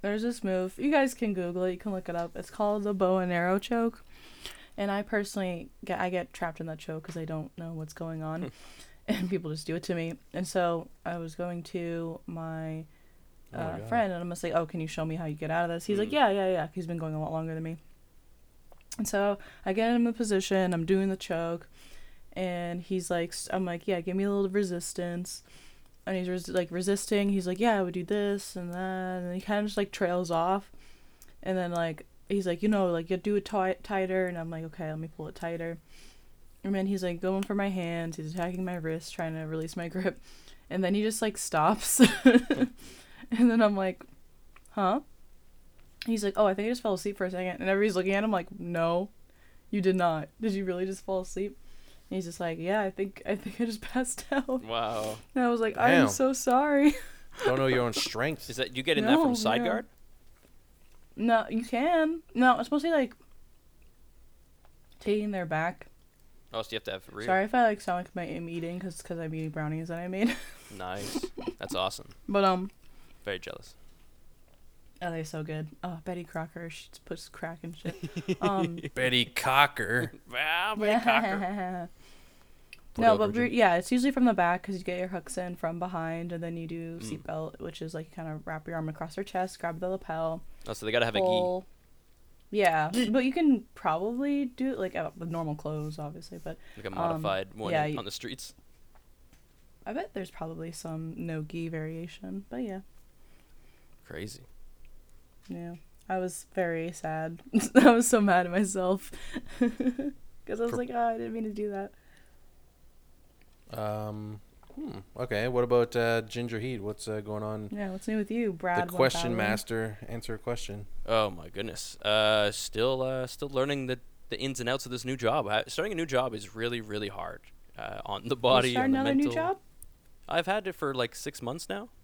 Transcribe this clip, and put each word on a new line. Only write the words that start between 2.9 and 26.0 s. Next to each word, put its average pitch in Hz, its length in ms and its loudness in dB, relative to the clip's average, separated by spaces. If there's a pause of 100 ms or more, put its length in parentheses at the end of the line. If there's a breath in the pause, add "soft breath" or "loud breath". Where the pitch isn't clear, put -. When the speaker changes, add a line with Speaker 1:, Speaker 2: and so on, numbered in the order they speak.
Speaker 1:
bow 185 260 4
and 180 120 0
arrow 180 280 2
choke. 233 440 0 (760 loud breath)
And 202 120 0
I 202 140 0
personally 196 680 -2 (160)
get, - 140 -2
I 180 100 0
get 180 240 -2
trapped 165 260 -6
in 165 60 -6
that 160 140 -8
choke 160 240 -8
'cause 170 140 -10
I 160 80 -6
don't 160 320 -6
know 165 160 -8
what's 156 200 -8
going 160 300 -8
on. 160 200 -4
Speaker 2:
Hmm. 131 100 -6
Speaker 1:
<laughs> - 40 -20 (500 loud breath)
And 196 220 0
people 180 220 -2
just 156 140 -8
do 160 100 -2
it 170 80 -4
to 175 120 -2
me. 165 180 -2 (180)
And 175 160 -4
so 170 400 2 (180)
I 175 120 -4
was 165 180 -8
going 175 280 -6
to 170 640 -6
my, 160 580 -6 (680 soft breath)
Speaker 3:
Oh - 40 -8
my - 60 -4
Speaker 1:
uh, - 160 -6
Speaker 3:
God. - 100 -10
Speaker 1:
friend, 220 240 2
and 175 80 -4
I'm 180 80 -6
just 175 140 -8
like, 175 120 -4
"Oh, 170 120 2
can 170 120 -6
you 160 80 -2
show 160 160 -6
me 160 120 -4
how 170 100 -6
you 151 100 -4
get 156 160 -6
out 170 180 0
of 170 60 -2
this?" 170 100 -6
He's 208 120 2
like, 214 120 0
Speaker 2:
Mm. 277 40 -4
Speaker 1:
"Yeah, 277 160 6
yeah, 190 220 2
yeah." 160 200 2
He's 175 140 -6
been 165 140 -4
going 160 160 -4
a 151 40 -2
lot 160 120 -4
longer 160 240 -4
than 160 80 -6
me. 160 140 -6 (1200)
And 208 80 -2
so 202 320 2 (260 loud breath)
I 190 80 0
get 226 200 4
him 233 120 6
in 233 80 2
position. 190 600 2
I'm 165 120 0
doing 190 240 4
the 190 80 0
choke. 170 500 -4 (680 soft breath)
And 175 500 -4
he's 185 260 -2
like, 175 220 0
s-, - 200 -10
I'm 190 140 0
like, 175 220 -4
"Yeah, 185 140 2
give 180 140 -2
me 196 80 2
a 202 80 2
little 196 180 2
resistance." 180 920 -4 (640 soft breath)